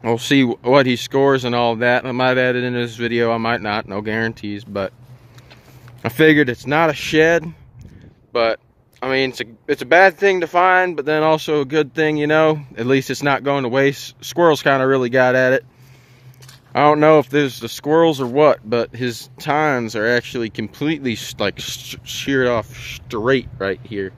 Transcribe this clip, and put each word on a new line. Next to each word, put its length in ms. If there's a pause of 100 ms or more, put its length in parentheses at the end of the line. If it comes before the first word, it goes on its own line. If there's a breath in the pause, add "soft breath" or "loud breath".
we'll 160
see 240
what 440
he 100
scores 480
and 100
all 220
that. 280
I 80
might 240
add 200
it 80
in 100
this 220
video, 340
I 80
might 240
not, 240
no 140
guarantees, 640
but 280 (1080 loud breath)
I 60
figured 400
it's 180
not 240
a 40
shed, 600 (800 loud breath)
but 260 (420)
I 100
mean, 200
it's 100
a, 40 (220)
it's 160
a 40
bad 300
thing 240
to 60
find, 500
but 80
then 180
also 380
a 40
good 300
thing, 220
you 100
know, 340 (160)
at 100
least 240
it's 120
not 220
going 180
to 60
waste. 540
Squirrels 400
kinda 240
really 240
got 240
at 180
it. 120 (1080 soft breath)
I 60
don't 200
know 180
if 100
there's 320
the 80
squirrels 520
or 60
what, 380
but 300
his 440
tines 580
are 100
actually 440
completely 640
s-, 260
like, 200
sh-, 460
sheared 440
off 280
straight 720 (100)
right 260
here. 340